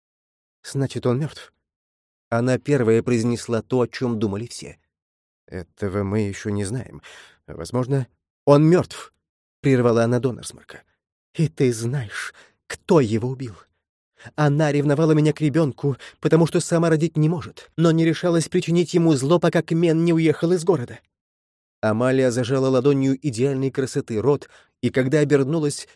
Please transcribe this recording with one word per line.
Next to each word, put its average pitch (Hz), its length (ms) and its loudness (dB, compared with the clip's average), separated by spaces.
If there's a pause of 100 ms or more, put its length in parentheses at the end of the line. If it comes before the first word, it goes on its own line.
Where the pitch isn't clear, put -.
(640)
"Значит, 131 420 -6
он 123 140 0
мертв?" - 340 -10 (760)
Она 123 280 0
первая 117 460 2
произнесла 117 580 -2
то, 127 200 -2
о 117 60 0
чем 120 300 -4
думали 104 300 -4
все. - 320 -18 (680)
"Этого 92 580 -8
мы 98 160 -2
еще 101 320 -6
не 101 120 -4
знаем. 107 380 -10 (440)
Возможно, 123 600 -6 (380)
он 143 180 8
мертв", 160 500 0 (480)
прервала 120 440 4
она 120 140 0
Донорсмарка. - 640 -8 (500)
"И 156 160 0
ты 127 240 0
знаешь, 117 600 -8 (340)
кто - 340 2
его 113 260 -2
убил? 127 280 -10 (800)
Она 147 360 2
ревновала 147 400 2
меня 151 220 4
к - 80 -6
ребенку, 143 560 -2 (220)
потому 160 280 4
что 175 120 -2
сама 165 300 0
родить 160 280 0
не 156 120 2
может, - 480 -8
но 165 140 4
не 165 140 2
решалась 170 440 0
причинить 175 440 0
ему 165 200 4
зло, 143 260 2
пока 170 220 0
Кмен 165 420 2
не 170 100 2
уехал 160 380 2
из 175 120 0
города". 143 360 -2 (800)
Амалия 127 500 2
зажала 131 380 0
ладонью 135 520 2
идеальной 135 480 -2
красоты 127 500 -4
рот, 135 300 0 (320)
и 120 80 0
когда 131 300 0
обернулась, 147 760 0